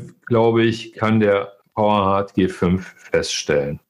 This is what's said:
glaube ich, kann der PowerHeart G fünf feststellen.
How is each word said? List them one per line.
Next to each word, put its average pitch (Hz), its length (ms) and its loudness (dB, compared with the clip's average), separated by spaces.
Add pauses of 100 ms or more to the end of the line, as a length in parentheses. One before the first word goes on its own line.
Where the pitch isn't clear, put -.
(260)
glaube 113 380 2
ich, 113 300 -2
kann 110 260 0
der 101 340 0 (220)
PowerHeart 101 580 0
G 92 140 0
fünf 92 500 -2
feststellen. 76 840 -4 (100)